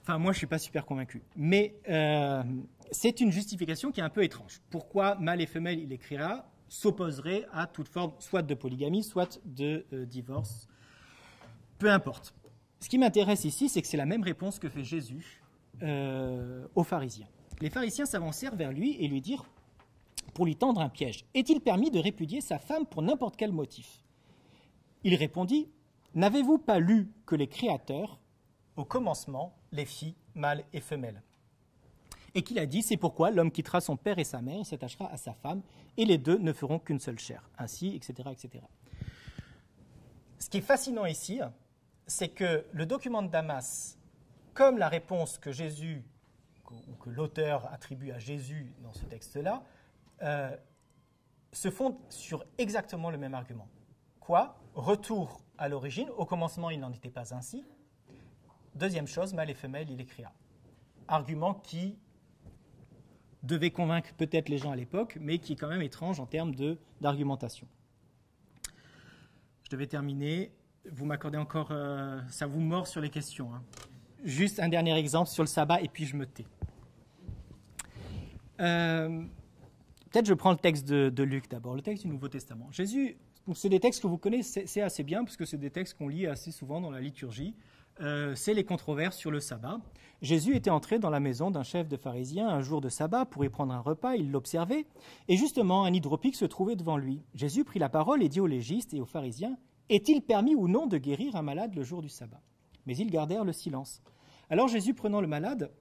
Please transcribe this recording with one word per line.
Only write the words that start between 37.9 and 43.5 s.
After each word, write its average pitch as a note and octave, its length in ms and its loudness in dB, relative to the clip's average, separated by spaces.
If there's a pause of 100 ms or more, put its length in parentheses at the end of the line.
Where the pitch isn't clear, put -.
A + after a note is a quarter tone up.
et C#3+ 40 -10
cetera, B2+ 300 -10
et B2+ 60 -10
cetera. » B2 320 -18 (1700)
Ce - 100 -14
qui G3+ 100 -2
est F#3+ 40 -2
fascinant B3 440 2
ici, F#3 340 -4 (640)
c'est - 220 -4
que E3+ 420 0
le D#3+ 160 -4
document A#3+ 360 -2
de F#3 60 -4
Damas, D#3 720 -4 (560)